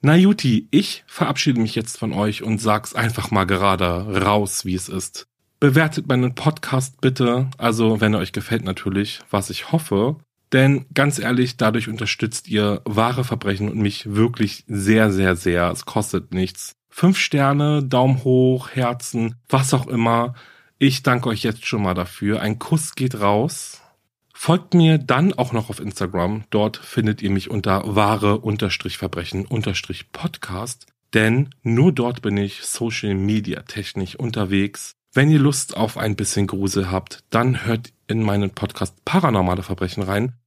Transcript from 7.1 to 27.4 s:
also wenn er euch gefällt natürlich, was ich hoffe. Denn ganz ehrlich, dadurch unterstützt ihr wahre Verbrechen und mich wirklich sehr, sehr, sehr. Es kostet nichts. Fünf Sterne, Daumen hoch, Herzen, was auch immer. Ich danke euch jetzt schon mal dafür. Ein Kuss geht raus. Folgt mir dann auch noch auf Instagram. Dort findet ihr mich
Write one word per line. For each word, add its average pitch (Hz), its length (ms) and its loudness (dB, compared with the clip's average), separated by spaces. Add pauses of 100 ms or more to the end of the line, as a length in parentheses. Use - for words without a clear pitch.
also 110 420 2
wenn 107 140 4
er 95 60 0
euch 92 120 -4
gefällt 110 320 -4
natürlich, 95 560 -4 (100)
was 98 200 -2
ich - 220 -8
hoffe. 143 440 0 (380)
Denn 135 400 4
ganz 139 240 2
ehrlich, 123 400 0
dadurch 110 300 0
unterstützt 110 600 -6
ihr 104 380 0
wahre 117 380 0
Verbrechen 104 460 -4
und - 60 -6
mich 101 380 -2
wirklich 113 520 0
sehr, 104 460 4
sehr, 95 240 2
sehr. 87 340 0
Es 87 140 -8
kostet - 480 -4
nichts. - 440 -6 (120)
Fünf 185 300 2
Sterne, 143 640 2
Daumen 131 420 2
hoch, 127 460 4
Herzen, 120 640 -4 (160)
was 131 240 2
auch 127 120 0
immer. 117 460 2 (460)
Ich 131 240 2
danke 123 260 2
euch 110 140 -4
jetzt 113 240 -4
schon 107 160 -2
mal 92 100 2
dafür. 92 480 -2
Ein 107 180 -2
Kuss - 360 -2
geht 127 260 -4
raus. 104 640 0 (600)
Folgt 180 300 2
mir 160 240 6
dann 143 380 2
auch 123 180 -2
noch 113 160 -2
auf 110 120 -10
Instagram. 98 680 -4
Dort 107 300 0
findet 107 420 -2
ihr 104 80 -4
mich 98 220 -2